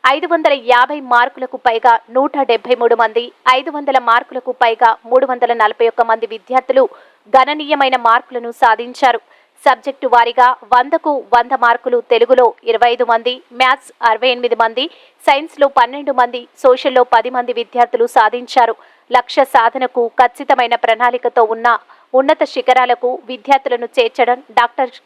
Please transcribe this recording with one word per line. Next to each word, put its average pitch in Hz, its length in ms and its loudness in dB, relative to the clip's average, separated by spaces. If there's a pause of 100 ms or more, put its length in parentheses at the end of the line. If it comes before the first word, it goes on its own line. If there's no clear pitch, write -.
(140)
ఐదు 311 180 -6
వందల 320 220 0 (200)
యాభై 262 260 0 (140)
మార్కులకు 254 520 -4
పైగా 233 280 2 (240)
నూట 277 140 0 (200)
డెబ్బై 240 300 -2
మూడు 233 200 2
మంది, 226 220 -2 (340)
ఐదు 294 180 -8
వందల 285 220 -2 (120)
మార్కులకు 247 520 -2
పైగా 226 300 2 (180)
మూడు 262 220 2
వందల 240 200 -2 (120)
నలభై 220 280 0
ఒక్క 233 200 0
మంది 226 240 -4
విద్యార్థులు 254 500 0 (500)
గణనీయమైన 277 640 0 (100)
మార్కులను 233 440 -2 (100)
సాధించారు. 240 600 0 (440)
సబ్జెక్టు 262 460 -2
వారీగా 240 340 2 (260)
వందకు 294 380 0 (220)
వంద 240 220 0 (100)
మార్కులు 240 340 0 (140)
తెలుగులో 240 320 4 (260)
ఇరవై 226 220 0
ఐదు 240 180 -4
మంది, 233 220 -2 (280)
మ్యాథ్స్ 262 300 -2 (200)
అరవై 220 240 0
ఎనిమిది 240 280 -4
మంది, 226 220 -2 (420)
సైన్స్లో 285 400 0 (120)
పన్నెండు 269 420 -2
మంది, 240 200 -2 (220)
సోషల్లో 254 400 2 (120)
పది 226 220 0
మంది 240 220 -4
విద్యార్థులు 240 560 -2
సాధించారు. 233 600 0 (420)
లక్ష్య 254 280 0 (100)
సాధనకు 247 500 0 (160)
ఖచ్చితమైన 247 540 0 (100)
ప్రణాళికతో 240 600 0 (100)
ఉన్న 226 140 -2 (520)
ఉన్నత 311 220 0 (120)
శిఖరాలకు 247 560 0 (200)
విద్యార్థులను 254 580 -2 (100)
చేర్చడం 240 400 0 (200)
డాక్టర్ 240 480 -2